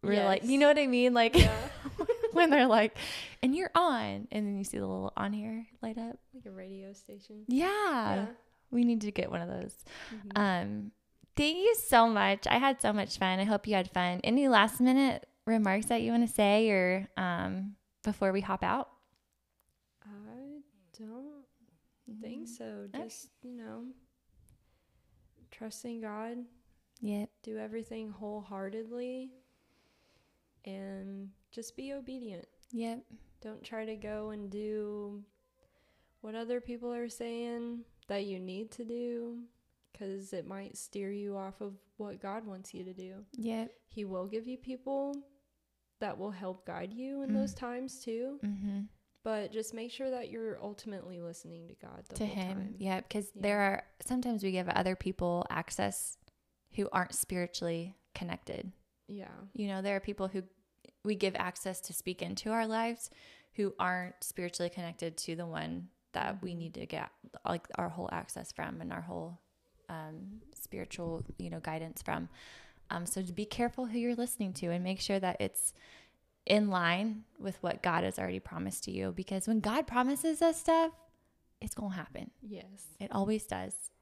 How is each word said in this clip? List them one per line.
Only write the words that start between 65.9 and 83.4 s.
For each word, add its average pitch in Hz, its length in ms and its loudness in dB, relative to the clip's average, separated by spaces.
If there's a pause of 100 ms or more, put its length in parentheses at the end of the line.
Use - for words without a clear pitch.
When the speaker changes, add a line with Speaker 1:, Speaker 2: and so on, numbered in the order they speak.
Speaker 1:
that - 280 -2
we 180 100 -6
Speaker 2:
Mm-hmm. 175 80 -8
Speaker 1:
need 165 160 -8
to - 100 -8
get, - 260 -8 (340)
like, 175 300 -4
our 175 140 -2
whole 170 220 -8
access - 400 -8
from 165 300 -8
and 175 100 -8
our 170 100 -8
whole, 170 380 -10 (500)
um, 170 520 -12 (120)
spiritual, 175 720 -8 (140)
you 175 120 -8
know, 165 100 -8
guidance 160 420 -8
from. 165 280 -4 (600)
Um, 175 160 -4
so 190 160 -4
to 180 120 -6
be 202 120 -4
careful 240 420 -2
who 220 120 -4
you're 240 160 0
listening 226 400 -2
to 180 140 -4
and 175 140 0
make 190 160 -2
sure 196 200 0
that 180 200 0
it's - 340 -2 (720)
in 208 240 6
line 190 540 2 (160)
with 196 240 -6
what - 200 -2
God 175 200 4
has 185 160 0
already 185 200 -2
promised - 460 -6
to 95 60 -8
you. 95 200 -2
Because 185 360 -4
when 220 120 4
God 233 280 0
promises 269 540 2
us 330 180 4
stuff, 330 340 4 (680)
it's - 140 -6
gonna 202 200 -4
happen. - 360 -10 (100)
Speaker 2:
Yes. 202 580 -16
Speaker 1:
It 196 120 -8
always 214 340 0